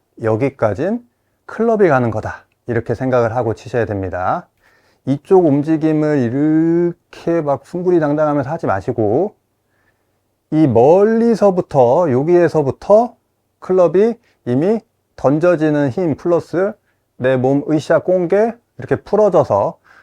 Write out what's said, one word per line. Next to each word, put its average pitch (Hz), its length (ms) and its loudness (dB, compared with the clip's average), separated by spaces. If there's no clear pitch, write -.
여기까진 120 880 -4
클럽이 220 420 0
가는 131 220 2
거다, 107 360 -10
이렇게 113 260 -4
생각을 120 420 -2
하고 113 180 -2
치셔야 113 320 -6
됩니다. 95 640 -6
이쪽 175 400 2
움직임을 156 1500 0
이렇게 165 300 -4
막 139 240 -4
숭구리당당하면서 151 840 -2
하지 165 180 -6
마시고, 113 680 -2
이 302 160 2
멀리서부터, 180 1400 2
여기에서부터 165 1040 2
클럽이 185 560 2
이미 165 360 0
던져지는 151 760 0
힘 156 260 -2
플러스 175 580 -2
내 131 200 0
몸 139 340 0
으쌰 156 280 0
꽁게 185 560 0
이렇게 - 200 -4
풀어져서 156 840 0